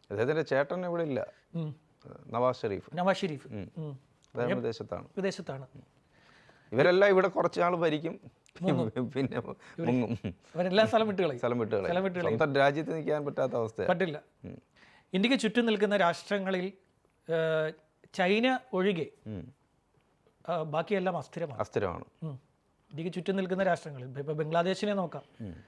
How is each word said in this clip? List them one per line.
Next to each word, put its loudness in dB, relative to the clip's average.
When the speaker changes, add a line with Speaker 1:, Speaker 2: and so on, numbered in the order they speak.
Speaker 1:
അദ്ദേഹത്തിൻ്റെ 0
ചേട്ടൻ 0
ഇവിടെ -2
ഇല്ല, -2
Speaker 2:
ഉം. -6
Speaker 1:
നവാസ് 2
ഷെരീഫ്. -4
Speaker 2:
നവാസ് 0
ഷെരീഫ്. -4
Speaker 1:
ഉം. -10
Speaker 2:
ഉം. -8
Speaker 1:
അദ്ദേഹം -8
Speaker 2:
പഴയ 0
Speaker 1:
വിദേശത്താണ്. -6
Speaker 2:
വിദേശത്താണ്. -6
Speaker 1:
ഇവരെല്ലാം 8
ഇവിടെ 8
കുറച്ച് 0
നാൾ 4
ഭരിക്കും. 0
Speaker 2:
മുങ്ങും. 0
Speaker 1:
<laughs> -12
പിന്നെ -2
Speaker 2:
ഇവര് -8
Speaker 1:
മുങ്ങും. 0
Speaker 2:
ഇവരെല്ലാം 0
സ്ഥലം 2
വിട്ട് 0
കളയും. 0
Speaker 1:
സ്ഥലം 2
വിട്ട് 0
കളയും. 0
Speaker 2:
സ്ഥലം 0
വിട്ട് -2
കളയും. 0
Speaker 1:
സ്വന്തം 2
രാജ്യത്ത് 2
നിൽക്കാൻ -2
പറ്റാത്ത -2
അവസ്ഥയാണ്. -2
Speaker 2:
പറ്റില്ല. -2
Speaker 1:
ഉം. -14
Speaker 2:
ഇന്ത്യക്ക് 2
ചുറ്റും 2
നിൽക്കുന്ന 2
രാഷ്ട്രങ്ങളിൽ, 0
ഏഹ്, -4
ചൈന 2
ഒഴികെ, 2
Speaker 1:
ഉം. -10
Speaker 2:
ആ, -2
ബാക്കിയെല്ലാം 0
അസ്ഥിരമാണ്. -6
Speaker 1:
അസ്ഥിരമാണ്. -2
Speaker 2:
ഉം. -10
ഇന്ത്യക്ക് -8
ചുറ്റും -2
നിൽക്കുന്ന -2
രാഷ്ട്രങ്ങളിൽ -2
ഇപ്പൊ, -10
ഇപ്പൊ -6
ബംഗ്ലാദേശിനെ 0
നോക്കാം, -4
Speaker 1:
ഉം. -8